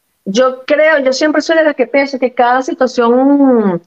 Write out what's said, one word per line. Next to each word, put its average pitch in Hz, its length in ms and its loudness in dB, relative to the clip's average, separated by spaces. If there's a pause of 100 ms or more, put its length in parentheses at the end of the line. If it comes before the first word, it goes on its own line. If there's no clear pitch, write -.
(240)
Yo 254 420 -2
creo, 302 320 2
yo 262 140 0
siempre 302 280 -2
soy 330 160 -2
de 320 80 2
las 294 120 -2
que 247 100 -2
pienso 277 320 -2
que 247 160 -4
cada 247 280 0
situación 247 1200 0